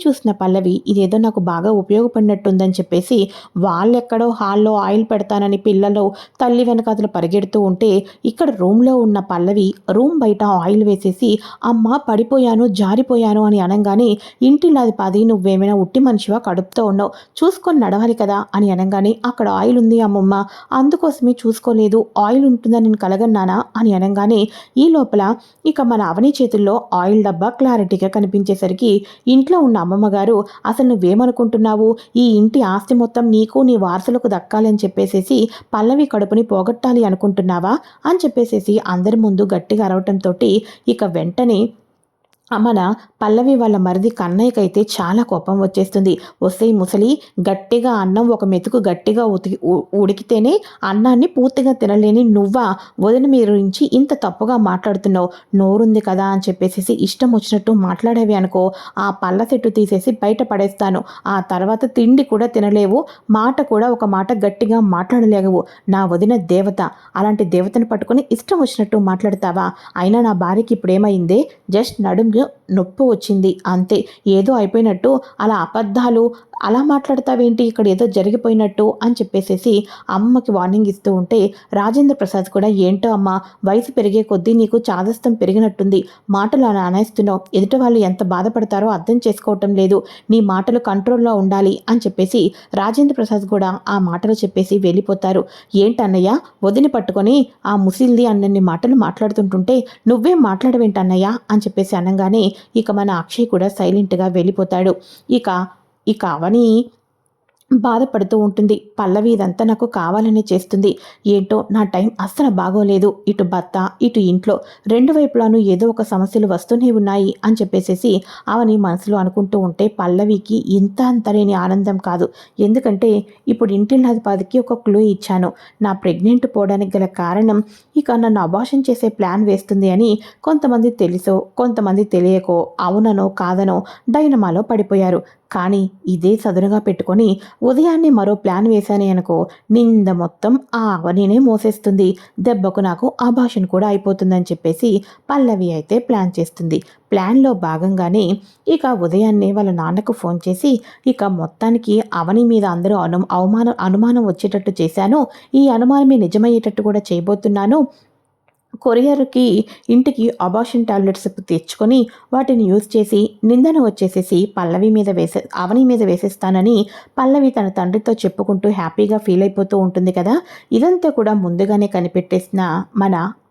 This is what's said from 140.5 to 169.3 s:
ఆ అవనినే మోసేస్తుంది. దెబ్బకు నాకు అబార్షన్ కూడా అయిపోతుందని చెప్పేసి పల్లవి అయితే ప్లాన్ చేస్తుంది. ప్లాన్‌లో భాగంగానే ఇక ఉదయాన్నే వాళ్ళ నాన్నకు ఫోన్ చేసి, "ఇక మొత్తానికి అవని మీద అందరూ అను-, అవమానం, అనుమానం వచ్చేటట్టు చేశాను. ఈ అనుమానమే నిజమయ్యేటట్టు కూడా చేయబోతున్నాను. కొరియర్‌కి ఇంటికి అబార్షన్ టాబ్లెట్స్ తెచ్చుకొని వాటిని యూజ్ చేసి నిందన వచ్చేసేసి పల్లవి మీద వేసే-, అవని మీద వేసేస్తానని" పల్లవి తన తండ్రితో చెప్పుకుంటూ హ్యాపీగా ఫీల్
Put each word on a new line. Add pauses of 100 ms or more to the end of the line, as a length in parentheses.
ఆ
అవనినే
మోసేస్తుంది. (240)
దెబ్బకు
నాకు
అబార్షన్
కూడా
అయిపోతుందని
చెప్పేసి (260)
పల్లవి
అయితే
ప్లాన్
చేస్తుంది. (280)
ప్లాన్‌లో
భాగంగానే (300)
ఇక
ఉదయాన్నే
వాళ్ళ
నాన్నకు
ఫోన్ (100)
చేసి, (260)
"ఇక
మొత్తానికి (120)
అవని
మీద
అందరూ
అను-,
అవమానం,
అనుమానం
వచ్చేటట్టు
చేశాను. (280)
ఈ
అనుమానమే
నిజమయ్యేటట్టు
కూడా (140)
చేయబోతున్నాను. (920)
కొరియర్‌కి (240)
ఇంటికి (100)
అబార్షన్
టాబ్లెట్స్ (200)
తెచ్చుకొని (260)
వాటిని
యూజ్
చేసి
నిందన
వచ్చేసేసి
పల్లవి
మీద
వేసే-,
అవని
మీద
వేసేస్తానని" (320)
పల్లవి
తన
తండ్రితో
చెప్పుకుంటూ
హ్యాపీగా
ఫీల్